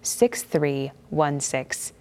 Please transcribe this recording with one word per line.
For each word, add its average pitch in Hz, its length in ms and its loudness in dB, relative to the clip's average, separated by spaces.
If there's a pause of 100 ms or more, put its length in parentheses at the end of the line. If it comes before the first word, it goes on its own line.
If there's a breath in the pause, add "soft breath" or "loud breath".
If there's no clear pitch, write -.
six - 400 2
three 139 480 0 (200)
one 147 280 2
six. - 640 -4